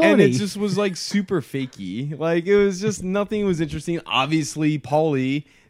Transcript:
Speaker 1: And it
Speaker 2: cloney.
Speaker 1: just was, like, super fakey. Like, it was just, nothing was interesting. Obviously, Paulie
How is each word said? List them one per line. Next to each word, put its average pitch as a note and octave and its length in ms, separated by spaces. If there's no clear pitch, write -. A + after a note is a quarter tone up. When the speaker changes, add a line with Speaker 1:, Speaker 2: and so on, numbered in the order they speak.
Speaker 1:
And D4+ 200
it B2+ 120
Speaker 2:
cloney. B3+ 60
Speaker 1:
just G3+ 180
was, G3 220
like, G3+ 180
super G3 460
fakey. B2+ 760
Like, E3 280
it G3+ 100
was G3+ 240
just, G3+ 240
nothing G3+ 400
was F3+ 160
interesting. D#3 460
Obviously, D3+ 720
Paulie C#3+ 680